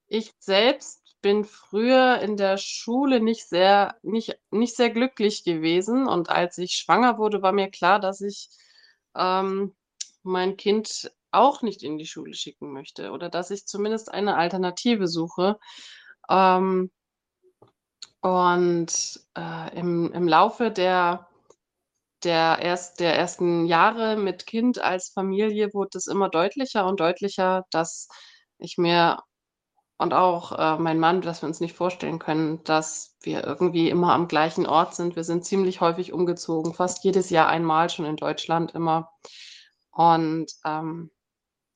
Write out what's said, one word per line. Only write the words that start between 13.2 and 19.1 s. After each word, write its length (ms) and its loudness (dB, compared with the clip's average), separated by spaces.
dass 200 -6
ich 160 -10
zumindest 460 -6
eine 240 -2
Alternative 720 0
suche. 500 0
Ähm, 600 4
und, 1000 0